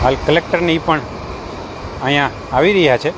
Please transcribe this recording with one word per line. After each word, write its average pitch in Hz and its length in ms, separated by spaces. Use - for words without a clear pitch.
હાલ 135 220
કલેક્ટરને 165 480
ઈ 165 40
પણ 160 240
અહીંયા 139 260
આવી 156 200
રહ્યા 156 240
છે 147 200